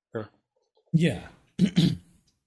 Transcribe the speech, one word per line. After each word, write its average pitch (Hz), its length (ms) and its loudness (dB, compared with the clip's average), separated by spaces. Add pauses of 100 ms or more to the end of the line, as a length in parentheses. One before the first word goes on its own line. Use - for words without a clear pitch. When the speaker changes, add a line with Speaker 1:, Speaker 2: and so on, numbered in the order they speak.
(140)
Speaker 1:
Huh. 110 100 -8 (680)
Speaker 2:
Yeah. 151 260 0 (380)
<clears throat> 185 100 2 (800)